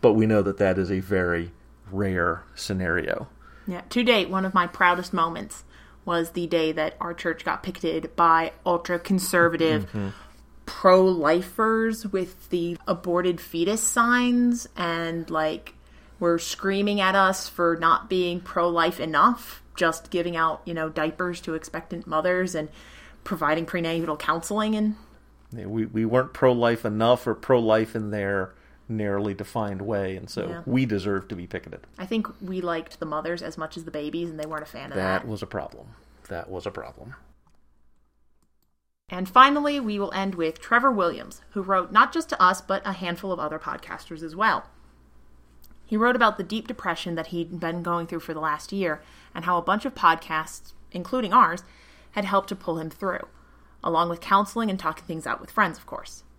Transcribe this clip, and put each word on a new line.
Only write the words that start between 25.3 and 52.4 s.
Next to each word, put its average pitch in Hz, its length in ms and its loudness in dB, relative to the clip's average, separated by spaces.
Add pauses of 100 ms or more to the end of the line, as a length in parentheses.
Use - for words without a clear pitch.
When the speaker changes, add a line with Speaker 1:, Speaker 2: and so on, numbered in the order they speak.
Speaker 1:
Yeah, 110 140 -10
we, 110 200 -2
we 110 180 0
weren't 123 280 2
pro-life 120 520 4
enough 113 420 4
or 113 80 2
pro-life 110 600 4
in 107 140 -6
their 98 440 -2 (340)
narrowly 101 460 -2
defined 101 480 -6
way, 98 340 -4
and 92 140 -14
so 98 180 -6
Speaker 2:
Yeah. 85 160 -10
Speaker 1:
we 131 220 2
deserve 98 420 -2
to 110 60 -8
be 90 120 -12
picketed. - 340 -12 (180)
Speaker 2:
I 185 80 -10
think 220 220 -2 (120)
we 185 200 -6
liked 170 400 -6
the 160 60 -8
mothers 156 360 -6
as - 160 -10
much 160 180 -10
as 165 80 -12
the 165 60 -14
babies, 160 400 -6
and 156 80 -12
they 151 80 -8
weren't 156 160 -8
a 151 40 -14
fan - 260 -14
of - 40 -6
Speaker 1:
That 95 260 -2
Speaker 2:
that. - 60 -12
Speaker 1:
was 104 140 -6
a 104 40 -10
problem. - 420 -10 (400)
That 85 200 -10
was 90 180 -8
a 104 40 -6
problem. - 460 -14 (1900)
Speaker 2:
And 185 200 -6
finally, 285 500 6
we 214 220 -4
will 196 120 -4
end 190 220 -4
with 165 260 -4
Trevor 247 300 4
Williams, 180 500 -2 (100)
who 202 120 -6
wrote 185 300 0
not 233 200 6
just 330 180 -4
to - 120 2
us, 185 180 4
but - 240 -4
a 196 80 -4
handful 185 400 -6
of 175 60 -4
other - 200 -6
podcasters - 640 -12
as 160 120 -12
well. 190 320 0 (1160)
He 214 120 -4
wrote 240 200 4
about 220 200 4
the 202 60 -6
deep 220 240 -6
depression 175 480 -6
that 165 140 -6
he'd 170 320 -6
been 170 240 -4
going 170 240 -2
through 170 120 -8
for 160 140 -10
the 156 60 -8
last 151 320 -4
year, 180 300 -2 (300)
and 165 120 -10
how 175 140 2
a 170 40 -2
bunch 196 220 0
of 269 100 -4
podcasts, 160 760 0 (180)
including 185 420 -4
ours, 190 300 6 (500)
had 202 120 -2
helped 190 240 0